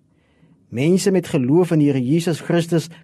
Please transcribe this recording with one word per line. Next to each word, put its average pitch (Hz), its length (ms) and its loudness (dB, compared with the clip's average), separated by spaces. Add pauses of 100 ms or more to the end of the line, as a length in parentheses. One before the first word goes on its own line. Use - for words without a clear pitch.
(680)
Mense 175 420 0
met 180 160 0
geloof 160 440 2
in 160 80 2
die 143 120 4
Here 135 100 0
Jesus 156 400 -2
Christus 170 480 -2 (160)